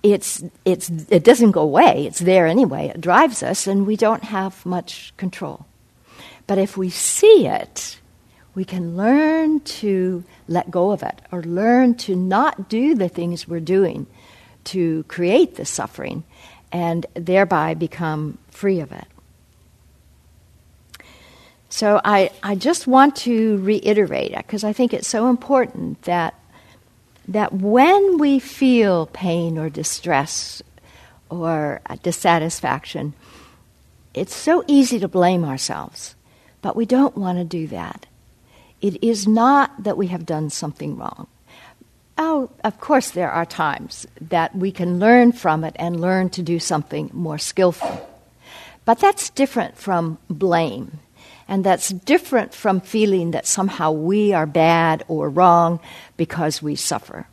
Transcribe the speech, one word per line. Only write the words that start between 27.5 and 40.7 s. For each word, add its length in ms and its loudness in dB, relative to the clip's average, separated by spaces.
when 640 4
we 220 2
feel 680 2
pain 520 -4
or 100 -4
distress 920 -4
or, 580 -4
uh, 160 -12
dissatisfaction, 1120 -2
it's 200 -6
so 320 0
easy 320 4
to 100 -4
blame 360 2
ourselves, 680 -10
but 140 -6
we 100 -2
don't 320 2
want 220 -2
to 60 -4
do 240 -8
that. 380 -12
It 200 -2
is 240 0
not 580 2
that 120 -2
we 120 -2
have 180 -8
done 240 -4
something 460 -10